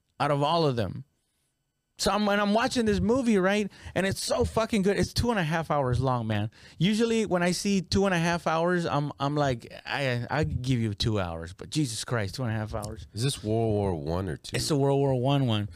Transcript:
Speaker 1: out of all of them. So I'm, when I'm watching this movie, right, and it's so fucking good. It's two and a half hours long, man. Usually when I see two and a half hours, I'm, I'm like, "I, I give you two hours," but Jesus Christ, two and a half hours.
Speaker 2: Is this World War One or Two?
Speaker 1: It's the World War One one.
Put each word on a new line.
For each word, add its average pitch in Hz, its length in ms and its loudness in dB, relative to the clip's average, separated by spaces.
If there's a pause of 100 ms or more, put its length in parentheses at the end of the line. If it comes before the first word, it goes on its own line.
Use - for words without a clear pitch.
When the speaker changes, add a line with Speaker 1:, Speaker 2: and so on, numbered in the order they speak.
(180)
Speaker 1:
out 143 140 0
of 143 100 2
all 160 240 2
of 135 80 2
them. 117 300 -4 (920)
So - 140 0
I'm, 208 160 2
when 202 140 2
I'm 208 140 2
watching 240 320 0
this 202 120 2
movie, 226 400 2
right, 196 320 2 (240)
and 175 100 0
it's 196 180 -2
so - 220 0
fucking 220 380 0
good. 190 160 2
It's 190 140 0
two 233 180 0
and 226 80 0
a 175 60 2
half 160 260 -2
hours 127 300 2
long, 127 260 0
man. 107 240 0 (260)
Usually 220 480 2
when 175 200 0
I 180 80 2
see 196 300 0
two 196 240 0
and 190 80 2
a 175 40 2
half 170 300 0
hours, 170 360 2
I'm, 143 360 0
I'm 143 160 0
like, 135 360 -2 (140)
"I, 123 420 -2
I 147 140 0
give 131 380 0
you 113 140 0
two 107 260 0
hours," 82 320 -6
but - 180 -16
Jesus 120 340 -2
Christ, 107 300 -4
two 135 80 -6
and 117 80 -2
a 110 40 -2
half 107 200 -4
hours. 107 400 -10
Speaker 2:
Is 104 80 -6
this 135 220 -4
World 110 280 2
War 101 220 0
One 85 340 -4
or 71 100 -6
Two? - 180 -8
Speaker 1:
It's 127 100 -2
the 156 100 0
World 139 220 2
War 139 160 2
One 135 320 2
one. 104 300 0